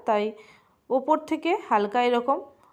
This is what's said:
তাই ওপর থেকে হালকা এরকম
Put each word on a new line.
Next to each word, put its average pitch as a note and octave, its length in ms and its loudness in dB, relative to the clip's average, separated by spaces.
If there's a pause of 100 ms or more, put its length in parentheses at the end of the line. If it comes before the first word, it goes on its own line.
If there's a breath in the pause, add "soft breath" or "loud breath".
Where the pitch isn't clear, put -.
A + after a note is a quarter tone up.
তাই G#3 160 2 (680 loud breath)
ওপর C4 280 2 (140)
থেকে D#4 200 -2 (180)
হালকা G#3 380 2
এরকম B3 300 0 (360 soft breath)